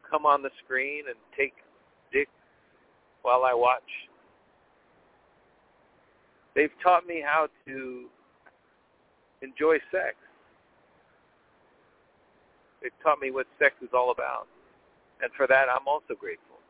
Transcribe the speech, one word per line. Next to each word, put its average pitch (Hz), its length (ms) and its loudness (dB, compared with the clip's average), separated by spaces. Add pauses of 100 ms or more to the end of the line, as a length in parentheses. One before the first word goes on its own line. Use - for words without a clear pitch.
come 151 160 -2
on 143 160 4
the 135 80 -8 (140)
screen 139 440 -4
and 120 80 -12 (220)
take 139 160 -2 (580)
dick 139 160 0 (920)
while 127 220 4
I 127 100 2
watch. 123 280 4 (2750)
They've 147 160 2 (120)
taught 175 240 4
me 165 180 -8
how 151 220 2 (200)
to 131 380 -12 (1400)
enjoy 147 360 0 (140)
sex. 185 240 -4 (2750)
They've 127 100 -10 (120)
taught 147 160 2
me 135 120 -6
what 131 160 -6 (120)
sex 143 220 4
is 120 120 -16
all 123 180 2
about. 127 360 -6 (720)
And 123 140 -6
for 135 120 0
that, 135 220 6
I'm 135 180 -4
also 147 320 -6
grateful. - 360 -14 (140)